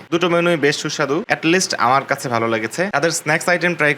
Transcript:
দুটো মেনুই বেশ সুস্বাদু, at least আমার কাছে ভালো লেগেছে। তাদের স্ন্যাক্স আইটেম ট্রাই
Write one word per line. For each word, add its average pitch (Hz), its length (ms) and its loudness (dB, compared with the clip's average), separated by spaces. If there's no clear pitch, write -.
দুটো 170 200 2
মেনুই 170 320 2
বেশ 147 180 2
সুস্বাদু, 147 340 -2
at - 160 -4
least 185 200 2
আমার 131 240 4
কাছে 139 140 -4
ভালো 113 180 0
লেগেছে। 110 280 -2
তাদের 151 240 0
স্ন্যাক্স 156 340 -2
আইটেম 175 260 0
ট্রাই 147 180 2